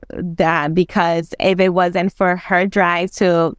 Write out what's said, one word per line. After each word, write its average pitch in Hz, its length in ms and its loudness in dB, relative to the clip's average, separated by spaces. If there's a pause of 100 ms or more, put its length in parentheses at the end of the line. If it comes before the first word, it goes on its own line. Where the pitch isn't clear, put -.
(120)
that 165 640 -2
because 170 680 0
if 185 200 2
it 190 100 4
wasn't 180 440 0
for 180 240 0
her 180 280 0
drive 180 480 0
to 170 460 2